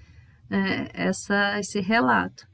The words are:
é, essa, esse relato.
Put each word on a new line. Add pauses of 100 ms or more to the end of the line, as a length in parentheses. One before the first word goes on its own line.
(500)
é,
essa,
esse
relato.